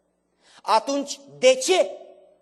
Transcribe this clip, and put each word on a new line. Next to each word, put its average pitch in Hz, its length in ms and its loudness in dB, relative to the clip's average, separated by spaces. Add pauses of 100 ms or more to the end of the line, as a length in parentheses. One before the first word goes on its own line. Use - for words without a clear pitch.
(640)
atunci 269 580 -2 (180)
de 254 160 4
ce, 339 360 -2 (520)